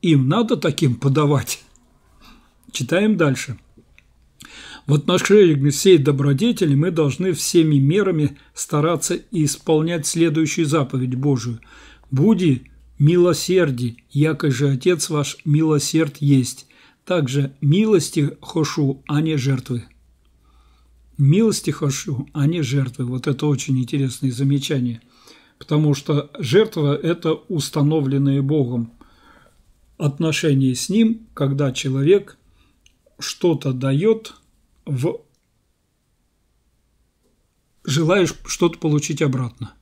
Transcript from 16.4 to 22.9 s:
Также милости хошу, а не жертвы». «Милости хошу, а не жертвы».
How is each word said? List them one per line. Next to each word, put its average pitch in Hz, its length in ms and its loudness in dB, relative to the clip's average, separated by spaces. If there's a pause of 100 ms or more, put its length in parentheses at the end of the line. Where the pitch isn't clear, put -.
Также 139 580 -2
милости 165 800 2
хошу, 147 680 -2
а 147 140 0
не 156 160 0
жертвы». 123 480 -4 (1300)
«Милости 170 540 2
хошу, 143 600 -6
а 143 140 0
не 170 140 -2
жертвы». 131 440 -4